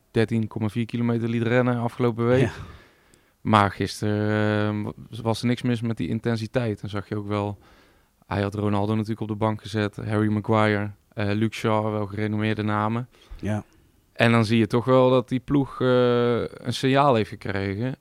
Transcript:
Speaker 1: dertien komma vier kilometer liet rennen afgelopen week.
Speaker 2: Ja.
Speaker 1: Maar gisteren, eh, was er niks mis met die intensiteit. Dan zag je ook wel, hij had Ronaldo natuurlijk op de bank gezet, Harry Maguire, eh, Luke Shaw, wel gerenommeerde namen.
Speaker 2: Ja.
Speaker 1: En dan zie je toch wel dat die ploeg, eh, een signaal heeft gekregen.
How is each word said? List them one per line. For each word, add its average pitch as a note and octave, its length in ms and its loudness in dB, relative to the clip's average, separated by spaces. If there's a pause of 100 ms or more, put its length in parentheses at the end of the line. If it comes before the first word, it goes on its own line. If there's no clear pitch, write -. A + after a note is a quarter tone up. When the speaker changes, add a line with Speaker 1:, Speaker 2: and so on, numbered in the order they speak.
(100)
Speaker 1:
dertien A2+ 360 0
komma G#2+ 220 -4
vier A#2 180 -2
kilometer A#2 420 -2
liet A#2 140 -2
rennen B2 360 2
afgelopen A#2 480 -2
week. B2+ 140 4
Speaker 2:
Ja. A2 100 2 (880)
Speaker 1:
Maar G#2 300 4
gisteren, G#2 1120 -2 (260)
eh, A2+ 120 -12
was A2+ 180 -2
er A#2+ 60 -2
niks A#2+ 160 0
mis A#2+ 180 -2
met A2+ 160 -4
die F#2+ 120 -4
intensiteit. A2+ 720 -4
Dan G#2 100 -10
zag G2+ 180 -8
je G#2+ 80 -4
ook G#2 120 -8
wel, G#2 300 -2 (680)
hij G2+ 160 -2
had G2+ 120 -2
Ronaldo G#2 400 0
natuurlijk A2 260 -4
op A2 80 -6
de G#2+ 60 -4
bank G#2+ 280 -2
gezet, G#2 340 -4
Harry G#2+ 360 0
Maguire, G#2+ 580 0 (180)
eh, G2+ 240 -4
Luke G#2+ 220 0
Shaw, G#2+ 380 0
wel G#2 140 -2
gerenommeerde G#2+ 560 -2
namen. G#2+ 460 -2 (320)
Speaker 2:
Ja. G#2 240 -4 (480)
Speaker 1:
En A#2 200 4
dan A#2 120 6
zie A2+ 140 2
je A2 80 4
toch A#2 180 0
wel B2+ 260 6
dat B2+ 180 2
die B2+ 120 -4
ploeg, C#3 400 -2
eh, A#2+ 600 2
een - 340 -6
signaal C3+ 400 4
heeft G#2+ 140 2
gekregen. G2+ 720 -6